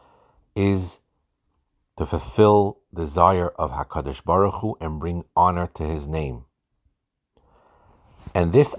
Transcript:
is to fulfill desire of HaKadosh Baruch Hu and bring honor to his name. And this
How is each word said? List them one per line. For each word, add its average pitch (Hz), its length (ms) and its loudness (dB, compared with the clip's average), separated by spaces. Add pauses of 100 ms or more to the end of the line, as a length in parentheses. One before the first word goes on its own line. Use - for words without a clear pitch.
(540)
is 98 440 -2 (1000)
to 80 80 -4
fulfill 104 720 2 (160)
desire 87 640 2
of 80 140 -2
HaKadosh 69 520 -8
Baruch 95 380 2
Hu 107 180 -6
and 78 180 -6
bring 85 260 -6 (120)
honor 87 380 2
to - 80 -10
his 76 260 -6
name. 69 380 -8 (1900)
And 85 200 2
this 147 240 4